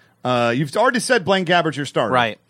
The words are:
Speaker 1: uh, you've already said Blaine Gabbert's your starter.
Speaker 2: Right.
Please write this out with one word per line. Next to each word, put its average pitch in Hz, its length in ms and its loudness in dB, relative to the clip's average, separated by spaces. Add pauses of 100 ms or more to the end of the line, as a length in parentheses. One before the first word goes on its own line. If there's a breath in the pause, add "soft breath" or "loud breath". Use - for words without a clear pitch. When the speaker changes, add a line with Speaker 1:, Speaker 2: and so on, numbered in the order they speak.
(240 soft breath)
Speaker 1:
uh, 120 320 0
you've 147 200 -4
already 247 240 0
said 233 240 0
Blaine 190 200 0
Gabbert's 160 320 0
your 143 100 -8
starter. 123 260 -2
Speaker 2:
Right. 117 260 0 (120)